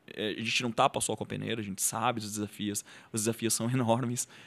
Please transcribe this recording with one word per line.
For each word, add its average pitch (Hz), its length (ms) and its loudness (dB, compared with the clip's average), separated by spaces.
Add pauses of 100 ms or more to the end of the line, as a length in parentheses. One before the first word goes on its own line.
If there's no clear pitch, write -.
É, 107 220 -4
a - 120 -4
gente 113 220 0
não 120 80 0
tapa 131 300 4
só 110 160 0
com 107 80 -4
a - 20 -8
peneira, 104 340 -4
a 104 40 -4
gente 98 180 -6
sabe 113 380 0
dos 104 140 -6
desafios, 104 500 -4 (280)
os 110 100 0
desafios 113 300 2
são 113 140 0
<laughs> 120 60 0
enormes, 123 560 2 (180)